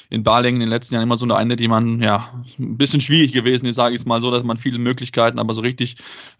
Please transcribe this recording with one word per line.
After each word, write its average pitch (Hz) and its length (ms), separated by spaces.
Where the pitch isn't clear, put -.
in 113 120
Balingen 120 380
in 113 60
den - 20
letzten 120 240
Jahren 113 120
immer 120 120
so 117 80
eine, 117 100
eine, 117 220
die 117 100
man, 117 360
ja, 104 320
ein 117 180
bisschen 139 240
schwierig 143 320
gewesen 123 320
ist, 120 120
sag 120 180
ich's 120 100
mal 117 160
so, 123 100
dass 120 120
man 113 160
viele 120 200
Möglichkeiten, 120 600
aber 113 160
so 113 80
richtig, 127 340